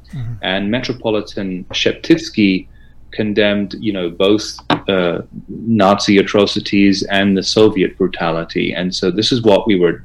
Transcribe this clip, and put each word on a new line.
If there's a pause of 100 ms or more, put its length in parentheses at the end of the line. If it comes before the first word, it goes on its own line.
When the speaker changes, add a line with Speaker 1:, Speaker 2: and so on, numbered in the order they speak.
(120)
Speaker 1:
Mm-hmm.
Speaker 2:
And
Metropolitan
Sheptytsky (440)
condemned,
you
know,
both, (300)
uh, (260)
Nazi
atrocities
and
the
Soviet
brutality.
And
so
this
is
what
we
were,